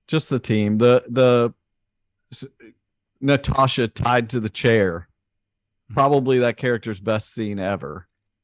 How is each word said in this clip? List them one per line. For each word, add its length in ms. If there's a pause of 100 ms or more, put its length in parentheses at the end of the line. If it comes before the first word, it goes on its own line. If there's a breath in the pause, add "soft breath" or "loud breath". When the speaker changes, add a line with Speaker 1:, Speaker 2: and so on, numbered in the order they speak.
Speaker 1:
just 240
the 80
team, 400
the, 300
the 440 (800)
s-, 120 (760)
Natasha 680
tied 420
to 100
the 80
chair, 600 (800)
Speaker 2:
Hmm. 60
Speaker 1:
probably 460
that 180
character's 420
best 340
scene 240
ever, 480 (380)